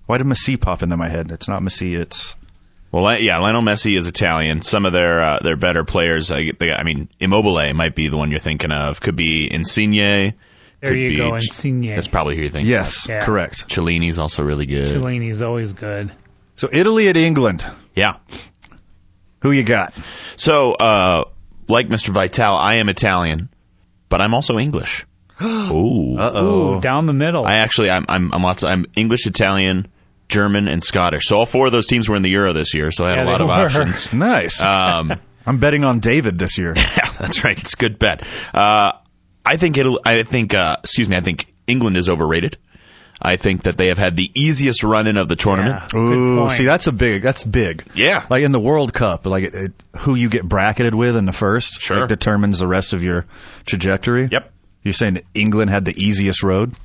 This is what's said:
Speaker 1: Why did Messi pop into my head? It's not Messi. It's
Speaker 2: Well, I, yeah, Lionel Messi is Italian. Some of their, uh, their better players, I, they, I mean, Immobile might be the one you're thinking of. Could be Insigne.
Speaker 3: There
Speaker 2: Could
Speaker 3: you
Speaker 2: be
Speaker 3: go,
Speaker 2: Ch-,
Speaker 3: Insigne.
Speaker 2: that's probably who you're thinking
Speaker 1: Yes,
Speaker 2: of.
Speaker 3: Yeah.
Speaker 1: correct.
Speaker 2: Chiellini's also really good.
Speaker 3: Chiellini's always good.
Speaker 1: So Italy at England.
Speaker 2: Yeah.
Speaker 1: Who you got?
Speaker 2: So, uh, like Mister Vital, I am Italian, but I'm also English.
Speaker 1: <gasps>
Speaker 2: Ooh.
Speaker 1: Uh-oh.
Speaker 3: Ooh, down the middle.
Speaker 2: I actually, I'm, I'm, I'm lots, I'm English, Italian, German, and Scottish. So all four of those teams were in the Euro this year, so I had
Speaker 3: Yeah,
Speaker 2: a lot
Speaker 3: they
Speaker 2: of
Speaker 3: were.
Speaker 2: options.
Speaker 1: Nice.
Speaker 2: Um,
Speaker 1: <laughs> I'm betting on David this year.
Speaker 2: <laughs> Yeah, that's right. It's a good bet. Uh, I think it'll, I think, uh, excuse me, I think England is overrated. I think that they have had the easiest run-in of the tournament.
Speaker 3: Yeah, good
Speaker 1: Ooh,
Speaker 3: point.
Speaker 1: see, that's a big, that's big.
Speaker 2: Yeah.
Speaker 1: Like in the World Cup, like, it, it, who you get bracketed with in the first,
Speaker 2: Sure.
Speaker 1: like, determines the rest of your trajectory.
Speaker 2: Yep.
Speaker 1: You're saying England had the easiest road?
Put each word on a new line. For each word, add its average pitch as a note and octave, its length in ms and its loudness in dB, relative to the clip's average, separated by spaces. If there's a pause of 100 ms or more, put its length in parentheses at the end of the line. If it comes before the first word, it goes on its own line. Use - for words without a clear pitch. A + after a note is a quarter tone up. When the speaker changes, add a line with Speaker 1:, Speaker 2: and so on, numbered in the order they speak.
Speaker 1:
Why A#2+ 100 0
did C3 100 0
Messi C3+ 320 -2
pop F2 240 0
into E2+ 140 0
my E2 100 -2
head? E2 240 -6
It's - 160 -12
not F#2+ 140 -4
Messi. F2+ 360 -4
It's - 380 -8 (560)
Speaker 2:
Well, F2 140 2
I, A2+ 120 2
yeah, G2+ 200 2
Lionel G#2+ 240 2
Messi G#2 360 0
is E2+ 100 -2
Italian. D#2+ 540 0
Some G2+ 240 0
of F2+ 60 2
their, E2+ 300 2
uh, D2+ 200 0
their D#2+ 140 0
better E2 300 0
players, E2+ 460 0
I, D#2 280 -2
they, E2+ 140 0
I D2 100 -4
mean, D2 240 -4 (140)
Immobile F#2 520 2
might E2 220 -2
be D#2 140 -2
the D2+ 80 -2
one D2+ 140 -2
you're D2 100 -4
thinking D#2 320 -4
of. D2 260 -4
Could - 160 -4
be D#2+ 360 0
Insigne. G2+ 840 0 (460)
Speaker 3:
There C#3 120 -4
Speaker 2:
Could B2+ 80 -2
Speaker 3:
you B2+ 100 -2
Speaker 2:
be D3 80 -2
Speaker 3:
go, A#2 220 -2
Speaker 2:
Ch-, A2+ 100 -4
Speaker 3:
Insigne. B2 460 -4
Speaker 2:
that's - 120 -4
probably D#2 280 -2
who D#2+ 80 -4
you're D2 80 -4
thinking E2 200 -2
Speaker 1:
Yes, - 340 -2
Speaker 2:
of. - 40 -8
Speaker 3:
Yeah. G#2+ 160 -4
Speaker 1:
correct. G2+ 420 -2
Speaker 2:
Chiellini's E2+ 520 -2
also D2+ 240 -4
really D2 240 -2
good. C#2 220 -2
Speaker 3:
Chiellini's A#2 520 -4
always A#2 320 -4
good. G2+ 380 -8 (440)
Speaker 1:
So - 160 -4
Italy G#3 380 4
at E3+ 80 2
England. C#3+ 480 2 (300)
Speaker 2:
Yeah. G2 220 0 (1200)
Speaker 1:
Who C#3 100 2
you C#3 120 4
got? G#2 300 0 (420)
Speaker 2:
So, C#3+ 380 2
uh, F#2 520 4 (420)
like A2+ 220 2
Mister A2 220 -2
Vital, G2 440 2
I G2 200 2
am G#2+ 140 2
Italian, F2+ 600 0 (600)
but F#2 120 2
I'm A2 120 4
also B2+ 240 0
English. C3 480 -4 (180)
Speaker 1:
<gasps> - 180 -20
Speaker 2:
Ooh. B2+ 760 0
Speaker 1:
Uh-oh. G2 600 0
Speaker 3:
Ooh, F#2 40 -4
down C3+ 240 0
the D3+ 80 2
middle. D3 320 0
Speaker 2:
I G2+ 100 0
actually, A2 360 2
I'm, F#2 180 0
I'm, F2+ 240 0
I'm F2+ 80 0
lots, F#2 220 0
I'm F2+ 220 0 (100)
English, A2+ 320 0
Italian, F#2+ 600 0 (400)
German, G2+ 400 2
and E2 160 -2
Scottish. F2 440 0
So G#2 100 4
all A#2 80 4
four C3 220 2
of B2 40 2
those A2+ 160 2
teams A#2 220 0
were G#2+ 60 0
in G2 80 0
the F#2 60 2
Euro F#2+ 240 2
this D#2 200 -2
year, D#2 180 -2
so F2 140 -2
I F2+ 40 2
had F2+ 100 0
Speaker 3:
Yeah, - 60 0
Speaker 2:
a - 0 -
lot F2 120 0
Speaker 3:
they E2 60 0
Speaker 2:
of D#2 60 2
Speaker 3:
were. F2 40 2 (120)
Speaker 2:
options. C#3 460 -2
Speaker 1:
Nice. C3 500 0
Speaker 2:
Um, F2+ 520 0 (180)
Speaker 1:
<laughs> - 140 -20
I'm B2+ 140 0
betting D3 240 2
on B2 160 2
David A2+ 400 0
this F2+ 180 -2
year. E2+ 180 -2
Speaker 2:
<laughs> - 20 0
Yeah, - 420 0
that's E2 240 -4
right. G#2+ 160 0
It's - 140 -6
a - 40 -8
good A2 220 -2
bet. F#2+ 240 0 (300)
Uh, G#2 400 4 (520)
I D#3 120 2
think D#3 200 0
it'll, C3 260 2
I A#2 200 4
think, A2+ 320 -2
uh, E2+ 280 2
excuse A2+ 240 0
me, F#2+ 80 2
I F2+ 60 2
think F2 320 -6 (140)
England A#2 300 2
is F2+ 120 2
overrated. E2 480 0 (640)
I F2+ 180 0
think F#2+ 260 -2
that F2+ 140 0
they F#2 100 2
have F2+ 100 2
had F#2 180 0
the F#2 200 0
easiest C#3 480 0
run-in G#2+ 340 2
of F#2 100 0
the E2 80 -2
tournament. G2+ 400 0
Speaker 3:
Yeah, F#2+ 140 -12
good A2 80 -4 (200)
Speaker 1:
Ooh, B2 240 2
Speaker 3:
point. A#2 100 2
Speaker 1:
see, B2+ 140 0
that's D#3 200 2
a D#3 60 2
big, G#2+ 320 0
that's C3 200 -2
big. G2 400 -2 (120)
Speaker 2:
Yeah. D3+ 340 0
Speaker 1:
Like C3 140 2
in C#3 80 2
the C3 80 2
World C3+ 340 2
Cup, F#2+ 320 -2
like, F#2+ 200 0
it, - 100 -8
it, F#2+ 280 -10 (160)
who C#3 140 0
you A#2+ 160 2
get A#2 180 0
bracketed G#2+ 460 2
with A#2 220 2
in G#2 100 2
the F#2 80 0
first, A2 480 -2
Speaker 2:
Sure. G2+ 200 -2
Speaker 1:
like, A#2+ 80 -2
determines G#2 500 0
the F#2 80 0
rest F#2 260 0
of F2 100 -2
your F2 220 -2 (400)
trajectory. G2+ 680 0
Speaker 2:
Yep. - 200 -2 (320)
Speaker 1:
You're G2 100 -2
saying F#2+ 280 0 (120)
England G#2+ 380 2
had G2 140 0
the F2+ 160 -2
easiest G2 420 0
road? G2+ 300 0 (100)